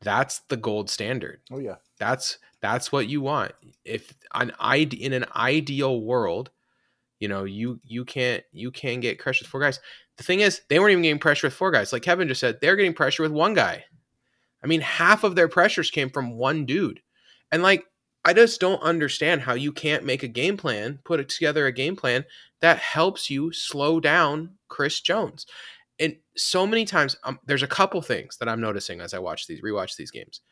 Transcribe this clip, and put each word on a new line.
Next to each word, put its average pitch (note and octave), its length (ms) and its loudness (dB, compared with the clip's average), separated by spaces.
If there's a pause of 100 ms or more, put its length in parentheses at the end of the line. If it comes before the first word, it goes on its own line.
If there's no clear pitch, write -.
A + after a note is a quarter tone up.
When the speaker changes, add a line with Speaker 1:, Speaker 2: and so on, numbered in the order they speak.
Speaker 1:
that's A2+ 380 -2 (100)
the C3 80 -4
gold G#2+ 320 -4
standard. A2 500 -6 (100)
Speaker 2:
Oh, C3 100 -12
yeah. G#2 160 -10 (220)
Speaker 1:
That's, B2 420 -4 (200)
that's A2 320 -4
what C3 160 0
you C#3+ 140 -4
want. C3+ 320 -4 (320)
If - 280 -10 (200)
an A#2+ 260 -2
ide-, C3+ 340 2
in C3+ 200 -6
an B2+ 200 -2
ideal C3+ 680 0
world, A2 500 -2 (720)
you G#2 80 -4
know, G2 160 -4
you, A2 400 -6
you A#2+ 180 -8
can't, B2 480 -2
you B2 200 -10
can B2 280 -6
get A#2+ 180 -2
pressure - 260 -4
with - 60 -18
four C3+ 120 -6
guys. C#3+ 180 0 (380)
The - 60 -16
thing F#3 180 2
is, G3 260 2
they D3+ 100 4
weren't G3+ 140 6
even F3+ 120 4
getting D3+ 160 2
pressure C#3+ 280 2
with C3 60 -2
four F#3 180 0
guys. B2 220 2
Like A#2+ 80 -2
Kevin F3+ 260 2
just C3 140 -2
said, A#2+ 180 0
they're F3 160 4
getting F#3+ 180 2
pressure D3+ 300 0
with D#3 80 0
one E3+ 220 2
guy. A#2 320 2 (760)
I B2+ 40 -6
mean, D#3+ 140 2
half G3 420 4
of F#3+ 120 2
their E3+ 120 6
pressures E3 420 2
came C3+ 220 -2
from B2 260 -6
one C#3 300 0
dude. B2+ 340 -2 (500)
And, E3 120 2
like, F#3+ 200 6 (400)
I E3+ 100 6
just A3+ 280 6
don't F#3 220 2
understand D#3 580 0
how B2 140 -2
you C#3+ 160 -4
can't D3+ 340 -2
make C3+ 160 -2
a C#3 60 -8
game C3 280 -2
plan, C3 480 -6
put E3 160 0
it C#3 100 -8
together D3 360 0
a C3 60 2
game C3+ 240 -2
plan C3 300 0 (340)
that D#3+ 180 6
helps - 500 -2
you C#3+ 240 -4
slow D#3 480 0
down D#3 580 2 (100)
Chris - 340 -4
Jones. - 460 -2 (520)
And D#3+ 180 -2 (200)
so F#3 300 0
many A3+ 180 2
times, D#3 380 0
um, C3 200 -8
there's C#3 200 0
a C3+ 40 -4
couple F#3+ 360 0
things - 340 -6
that A#2 100 -4
I'm A2+ 140 -2
noticing G2+ 400 -6
as F2 140 -10
I F#2 40 -6
watch F2 280 -8
these, - 140 -12
rewatch G2+ 340 -4
these - 160 -14
games. - 300 -18 (100)